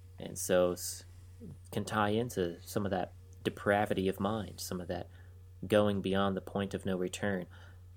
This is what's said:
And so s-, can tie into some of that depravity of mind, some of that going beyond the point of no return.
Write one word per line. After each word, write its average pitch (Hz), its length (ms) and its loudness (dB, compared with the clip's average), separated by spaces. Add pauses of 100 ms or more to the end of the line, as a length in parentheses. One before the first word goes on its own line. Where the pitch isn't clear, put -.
(180)
And - 200 -8
so 90 340 6
s-, - 320 -6 (640)
can 107 140 -2
tie 107 240 2
into 104 560 2
some 104 220 -2
of 95 40 0
that 92 220 -2 (320)
depravity 101 640 4
of 92 100 0
mind, 101 380 0
some - 240 -4
of 87 80 -8
that 87 200 -4 (600)
going 104 320 6
beyond 95 360 2
the 90 40 -2
point 98 320 -2
of - 140 -4
no 95 100 2
return. 90 480 0 (520)